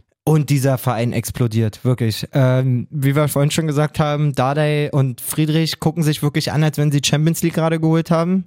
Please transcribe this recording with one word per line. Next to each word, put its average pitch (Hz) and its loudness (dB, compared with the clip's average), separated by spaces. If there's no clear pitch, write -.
Und 151 2
dieser 135 2
Verein 120 -2
explodiert, 113 -2
wirklich. 120 0
Ähm, 127 2
wie 139 -2
wir 151 2
vorhin 143 0
schon 160 -2
gesagt 147 -2
haben, 147 0
Dardai 147 0
und 135 0
Friedrich 156 -2
gucken 165 0
sich 151 0
wirklich 147 -2
an, 147 2
als 156 0
wenn 147 0
sie 143 2
Champions 156 0
League 165 0
gerade 160 0
geholt 160 0
haben. 175 2